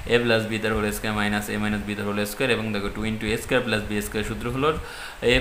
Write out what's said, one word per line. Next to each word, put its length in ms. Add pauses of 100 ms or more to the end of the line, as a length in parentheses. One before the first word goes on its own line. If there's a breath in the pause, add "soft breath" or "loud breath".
a 180
plus 260
b 120
তার 100
হোল 200
স্কয়ার 220
মাইনাস 340
a 140
minus 260
b 80
তার 100
হোল 180
স্কয়ার 260
এবং 220
দেখো, 160
টু 120 (100)
into 160
এ 100
স্কয়ার 300
প্লাস 220
বি 140
স্কয়ার 220
সূত্র 260
হলো 180 (540 loud breath)
a 180